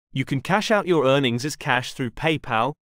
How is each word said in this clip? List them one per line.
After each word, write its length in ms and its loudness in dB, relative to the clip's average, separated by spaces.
You 140 -2
can 160 -2
cash 300 0
out 160 2
your 180 4
earnings 400 2
as 100 -4
cash 380 -2
through 180 -4
PayPal, 720 -2